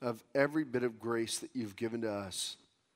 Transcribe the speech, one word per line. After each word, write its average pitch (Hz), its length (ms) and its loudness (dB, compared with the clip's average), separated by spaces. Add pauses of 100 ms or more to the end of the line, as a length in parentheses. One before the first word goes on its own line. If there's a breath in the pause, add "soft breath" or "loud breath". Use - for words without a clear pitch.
of 120 200 -2 (120)
every 147 300 4
bit 123 180 2
of 117 180 0
grace 113 380 0
that - 160 -10
you've 107 220 -2
given 113 260 -2
to 110 80 0
us. 101 460 -4 (400)